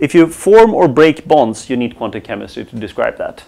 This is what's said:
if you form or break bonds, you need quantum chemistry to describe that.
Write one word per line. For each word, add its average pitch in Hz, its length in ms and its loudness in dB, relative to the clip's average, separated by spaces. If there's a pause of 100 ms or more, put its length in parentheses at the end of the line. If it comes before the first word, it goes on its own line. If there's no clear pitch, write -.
if 147 140 -2
you 165 140 4
form 220 440 4
or 175 160 2
break 151 400 0
bonds, 123 400 0
you 127 80 -4
need 120 180 -6
quantum 107 280 -10
chemistry 104 420 -14
to - 120 -18
describe 113 420 -8
that. - 300 -12